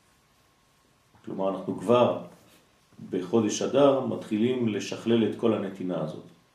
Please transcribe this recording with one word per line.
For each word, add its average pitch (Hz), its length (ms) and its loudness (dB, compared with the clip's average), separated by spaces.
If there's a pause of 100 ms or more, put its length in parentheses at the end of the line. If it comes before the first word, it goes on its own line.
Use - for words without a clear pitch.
(1300)
כלומר, 95 240 -4
אנחנו 95 300 -6
כבר 120 460 4 (840)
בחודש 104 520 0
אדר 135 440 4
מתחילים 113 640 0
לשכלל 107 600 0
את - 100 -8
כל 113 140 2
הנתינה 92 480 -4
הזאת. - 220 -8 (320)